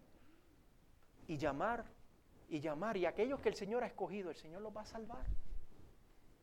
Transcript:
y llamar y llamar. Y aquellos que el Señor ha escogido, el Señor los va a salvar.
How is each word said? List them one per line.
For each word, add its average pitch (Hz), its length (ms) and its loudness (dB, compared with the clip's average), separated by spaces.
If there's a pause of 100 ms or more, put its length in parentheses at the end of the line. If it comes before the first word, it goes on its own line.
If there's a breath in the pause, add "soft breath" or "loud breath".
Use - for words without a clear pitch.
(1300)
y 156 100 -4
llamar 156 480 2 (640)
y 151 120 0
llamar. 175 360 0
Y 180 100 4
aquellos 240 340 2
que 226 80 4
el 196 80 2
Señor 220 260 0
ha 208 60 0
escogido, 185 420 -2
el - 60 -6
Señor 165 260 -10
los 214 120 -8
va 214 80 -8
a - 40 -10
salvar. 233 400 -6 (1160)